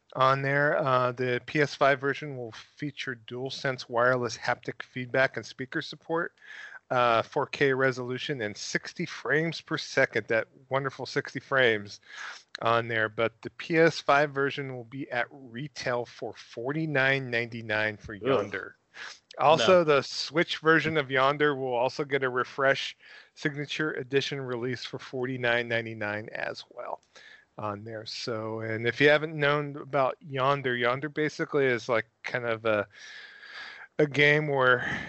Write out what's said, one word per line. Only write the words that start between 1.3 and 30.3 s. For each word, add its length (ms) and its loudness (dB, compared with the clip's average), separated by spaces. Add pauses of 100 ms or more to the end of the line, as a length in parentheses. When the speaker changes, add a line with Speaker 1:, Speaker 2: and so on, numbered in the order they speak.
Speaker 1:
P 140 0
S 140 0
five 260 4
version 360 -4
will 160 -10
feature 720 -10
DualSense 640 -6
wireless 500 4
haptic 420 -4
feedback 560 0
and 80 -8
speaker 380 -8
support, 520 -6 (580)
uh, 300 4
four 240 -2
K 260 2
resolution, 680 -2
and 140 -4
sixty 480 -6
frames 560 -2
per 160 -8
second, 520 0
that 180 2 (220)
wonderful 360 -4
sixty 360 -6
frames 580 2 (640)
on 260 2
there. 220 0
But 240 0 (100)
the 80 -10
P 280 -2
S 200 6
five 320 4
version 460 -4
will 80 -12
be 260 -10
at 220 -2
retail 720 -6
for 320 -10
forty-nine 920 0
ninety-nine 680 -2
for 180 -12
Speaker 2:
Ugh. 80 -10
Speaker 1:
Yonder. 540 -2 (600)
Also, 400 6
Speaker 2:
No. 60 4
Speaker 1:
the 180 4
Switch 560 -2
version 400 4
of 120 -2
Yonder 460 4
will 160 -4
also 320 0
get 180 -2
a 60 2
refresh 680 0 (400)
signature 580 -4
edition 460 -2
release 460 -6
for 140 -12
forty-nine 680 -2
ninety-nine 680 -4
as 340 -6
well 320 -12 (560)
on 260 -6
there. 220 -10
So, 560 -6
and 260 -4
if 140 0
you 80 8
haven't 260 4
known 460 0
about 400 0
Yonder, 560 0